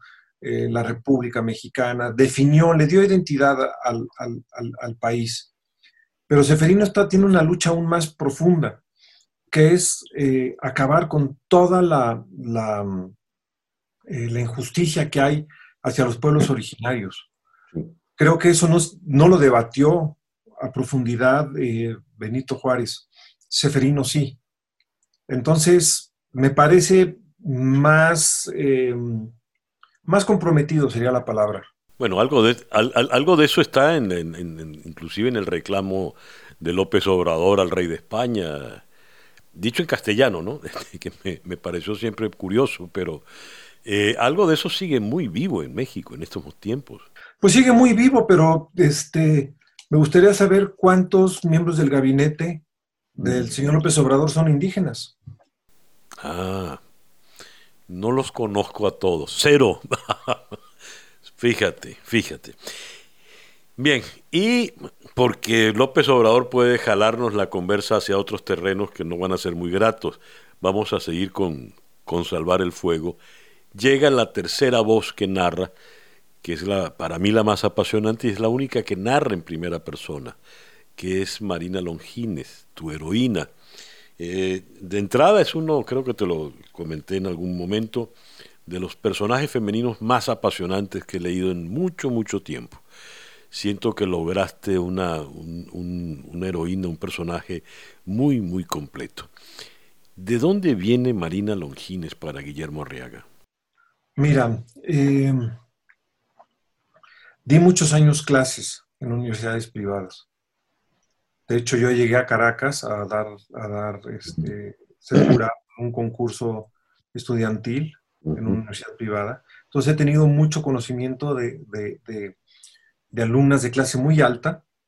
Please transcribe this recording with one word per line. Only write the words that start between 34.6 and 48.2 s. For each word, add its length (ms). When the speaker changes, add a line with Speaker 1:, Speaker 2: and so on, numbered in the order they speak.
Speaker 2:
inclusive 440
en 80
el 80
reclamo 680
de 140
López 340
Obrador 520
al 120
rey 160
de 80
España, 880
dicho 280
en 60
castellano, 540
¿no? 180
<laughs> 200
Que 120
me, 220
me 120
pareció 380
siempre 340
curioso, 600
pero... 320
Eh, 340
algo 280
de 80
eso 140
sigue 300
muy 280
vivo 360
en 120
México 400
en 80
estos 360
tiempos. 440
Speaker 1:
Pues 140
sigue 180
muy 220
vivo, 340